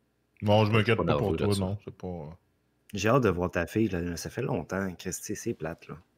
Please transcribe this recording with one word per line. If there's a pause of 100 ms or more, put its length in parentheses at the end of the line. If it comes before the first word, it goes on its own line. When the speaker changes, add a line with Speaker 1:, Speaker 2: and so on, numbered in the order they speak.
(440)
Speaker 1:
Bon,
je
Speaker 2:
Je
suis
Speaker 1:
m'inquiète
Speaker 2:
pas
Speaker 1:
pas
pour
Speaker 2:
nerveux
Speaker 1:
toi,
Speaker 2:
là-dessus.
Speaker 1:
non,
c'est
pas,
euh, (680)
Speaker 3:
J'ai
hâte
de
voir
ta
fille,
là.
Ça
fait
longtemps,
Christy,
c'est
plate,
là. (220)